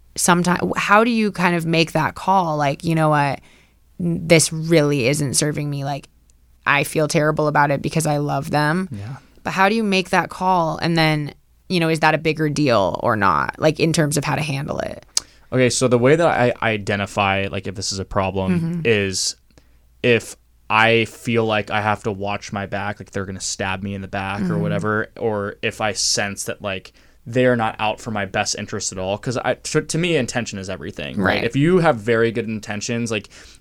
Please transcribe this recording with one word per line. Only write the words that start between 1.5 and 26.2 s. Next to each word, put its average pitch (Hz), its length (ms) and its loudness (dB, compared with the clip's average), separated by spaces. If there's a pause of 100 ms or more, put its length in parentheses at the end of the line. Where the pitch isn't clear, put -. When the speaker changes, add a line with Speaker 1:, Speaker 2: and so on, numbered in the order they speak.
Speaker 1:
of 165 100 -2
make 165 280 2
that 151 220 0
call? 180 420 2
Like, 147 280 -2
"You 165 100 0
know 156 140 2
what? 147 320 0 (580)
N-, 175 280 -2
this 165 260 4
really 147 540 2
isn't 143 260 0
serving 147 360 -2
me. 143 140 -6
Like, 139 240 -8 (580)
I 143 200 4
feel 156 240 0
terrible 151 380 2
about 147 240 2
it 139 100 0
because 156 240 -2
I 151 120 0
love 143 340 -4
them." 151 400 0
Speaker 2:
Yeah. 107 260 -10 (260)
Speaker 1:
But - 100 -6
how 190 140 4
do 214 80 2
you 226 80 0
make 190 280 0
that 175 180 0
call? 175 480 0
And 170 200 0
then, 151 360 0 (340)
you 180 140 0
know, 160 80 2
is 160 120 0
that 156 120 4
a 156 60 0
bigger 156 300 0
deal 117 540 2
or 113 140 2
not? 87 420 2
Like, 156 200 2
in 160 120 2
terms 151 240 0
of 143 80 0
how 143 120 -2
to 135 80 -4
handle 143 360 -6
it? - 260 -8 (460)
Speaker 2:
Okay, 127 180 4
so 127 200 0
the 123 80 4
way 127 180 6
that 165 120 2
I 123 340 2
identify, 101 880 0
like, 95 160 -6
if 92 80 -8
this 95 160 -6
is 98 80 -6
a 92 60 -4
problem 95 540 0
Speaker 1:
Mm-hmm. 165 260 -4
Speaker 2:
is 101 500 0 (680)
if 117 320 2 (340)
I 113 360 4
feel 113 400 -2
like 107 260 -2
I 104 100 0
have 104 220 -2
to 113 80 -4
watch 101 420 -6
my 98 140 -6
back, 101 320 -6
like, 98 100 -16
they're 98 160 -6
gonna 95 160 -10
stab 95 400 -6
me 101 140 -6
in 98 60 -10
the 95 60 -12
back 98 340 -6
or - 20 -2
Speaker 1:
Mm-hmm. 107 180 0
Speaker 2:
whatever, 104 460 -2 (100)
or 104 460 -4
if 113 180 -4
I 107 120 0
sense 101 500 -4